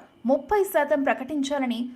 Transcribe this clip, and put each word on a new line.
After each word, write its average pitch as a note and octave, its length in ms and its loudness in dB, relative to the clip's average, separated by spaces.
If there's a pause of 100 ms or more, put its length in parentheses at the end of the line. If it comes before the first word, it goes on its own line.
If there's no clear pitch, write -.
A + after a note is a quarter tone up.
(260)
ముప్పై F#4+ 380 2
శాతం D4 380 2
ప్రకటించాలని C4+ 920 -2